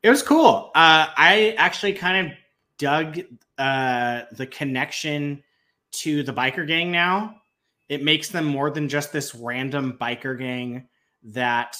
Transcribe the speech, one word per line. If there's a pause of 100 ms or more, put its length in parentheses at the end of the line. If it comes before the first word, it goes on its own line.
It
was
cool.
Uh,
I
actually
kind
of (460)
dug, (380)
uh, (100)
the
connection (500)
to
the
biker
gang
now. (540)
It
makes
them
more
than
just
this
random
biker
gang (380)
that